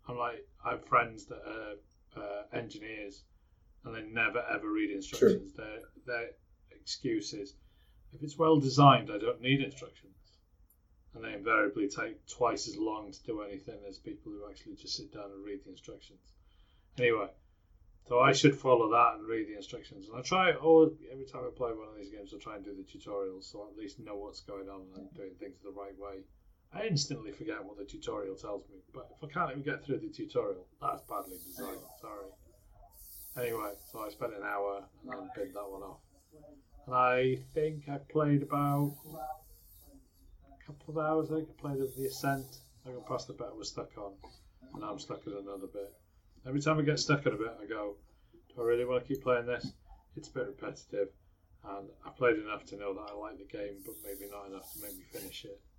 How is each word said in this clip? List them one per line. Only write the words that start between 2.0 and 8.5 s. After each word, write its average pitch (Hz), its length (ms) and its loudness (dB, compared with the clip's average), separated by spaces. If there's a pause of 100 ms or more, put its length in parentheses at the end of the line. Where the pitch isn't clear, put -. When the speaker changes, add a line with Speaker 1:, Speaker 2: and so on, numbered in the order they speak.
Speaker 1:
uh, 101 200 -6 (100)
engineers, 107 680 -8 (640)
and 117 100 -10
they 110 80 -8
never 110 480 0
ever 107 220 -2
read 107 200 2
instructions. 98 640 4
Speaker 2:
True. 110 120 -10
Speaker 1:
Their, 110 140 -10 (280)
their 117 220 -4 (420)
excuse - 640 -4
is, 101 200 -10 (600)
"If - 100 -10
it's 147 140 -8
well 160 240 8